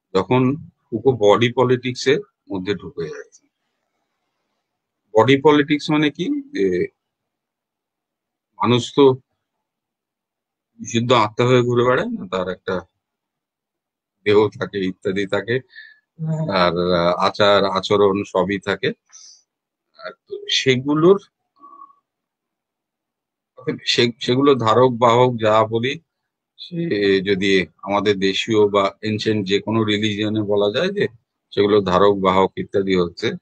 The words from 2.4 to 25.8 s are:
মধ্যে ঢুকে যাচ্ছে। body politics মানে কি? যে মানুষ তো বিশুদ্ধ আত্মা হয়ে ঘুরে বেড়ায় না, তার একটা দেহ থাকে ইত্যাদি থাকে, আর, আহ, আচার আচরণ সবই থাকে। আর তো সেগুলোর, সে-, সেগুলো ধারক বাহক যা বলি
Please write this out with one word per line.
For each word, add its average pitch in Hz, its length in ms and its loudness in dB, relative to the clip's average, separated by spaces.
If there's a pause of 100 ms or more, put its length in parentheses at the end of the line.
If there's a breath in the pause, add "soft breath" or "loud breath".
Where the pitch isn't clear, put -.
মধ্যে 95 240 -6
ঢুকে 85 340 -12
যাচ্ছে। - 380 -18 (1700)
body 131 260 4
politics 147 480 2
মানে 151 200 0
কি? 277 400 -6
যে 95 360 -2 (1700)
মানুষ 117 380 -2
তো 135 200 6 (1600)
বিশুদ্ধ 117 380 -2
আত্মা 117 340 2
হয়ে 123 160 4
ঘুরে 120 220 0
বেড়ায় 143 240 0
না, 196 200 -10
তার 92 200 -4
একটা 92 320 -6 (1400)
দেহ 107 240 4
থাকে 95 360 -6
ইত্যাদি 98 420 -4
থাকে, 117 340 -4 (880 loud breath)
আর, 90 440 0
আহ, 85 220 0
আচার 98 480 2
আচরণ 98 600 0
সবই 95 360 -2
থাকে। 101 320 -4 (1120 loud breath)
আর - 80 -14 (160)
তো - 220 -14
সেগুলোর, 147 720 2 (2750)
সে-, 120 340 0
সেগুলো 139 340 2
ধারক 120 380 2
বাহক 120 480 2
যা 110 260 2
বলি 117 340 -4 (640)